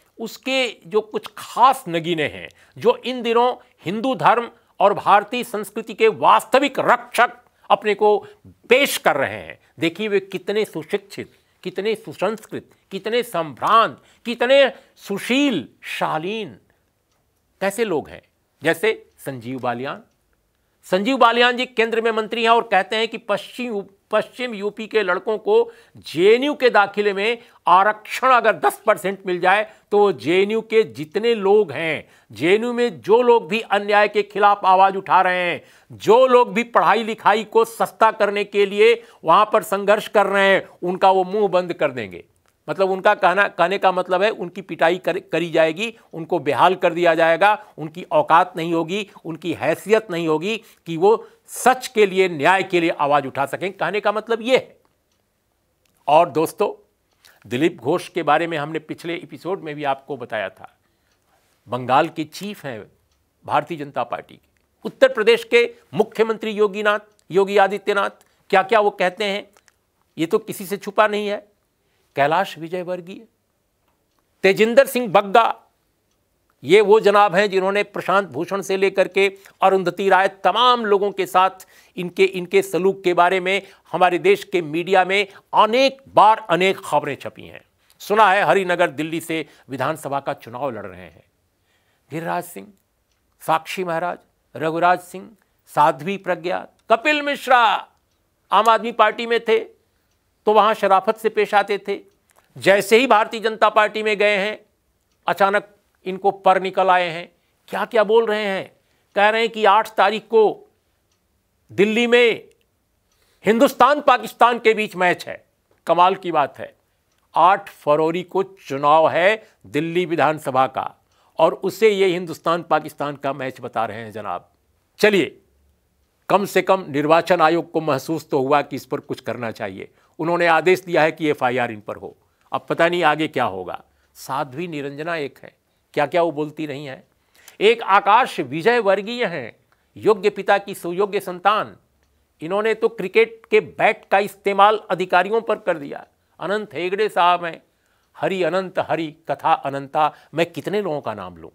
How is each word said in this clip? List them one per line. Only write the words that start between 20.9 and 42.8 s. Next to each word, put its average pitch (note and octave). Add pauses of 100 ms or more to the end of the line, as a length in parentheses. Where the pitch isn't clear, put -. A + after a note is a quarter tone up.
बालियान A#3+
जी B3+
केंद्र A3+
में A3+
मंत्री A3
हैं A3+
और A#3
कहते G3
हैं A3+
कि A3+
पश्चिम, G#3 (260)
पश्चिम G#3+
यूपी G#3
के G#3+
लड़कों F#3+
को G#3 (480)
जेएनयू A3+
के B3+
दाखिले G3+
में G#3+ (280)
आरक्षण G3
अगर A3+
दस -
परसेंट G3
मिल F3+
जाए G3 (240)
तो G#3
जेएनयू F#3+
के A3
जितने D#3
लोग G3+
हैं, D3+ (260)
जेएनयू G3
में A#3
जो G#3
लोग A#3
भी G#3+
अन्याय G3+
के G#3
खिलाफ G3+
आवाज़ F#3+
उठा F3+
रहे F3+
हैं, D#3+ (280)
जो F#3+
लोग B3
भी A3+
पढ़ाई G3+
लिखाई G#3+
को A3+
सस्ता A3
करने G3+
के G3+
लिए A3 (220)
वहाँ F#3+
पर G#3+
संघर्ष G3+
कर G3+
रहे G3
हैं, G3 (160)
उनका F#3
वो F#3+
मुंह G3
बंद F3+
कर D3+
देंगे। G2 (440)
मतलब F#3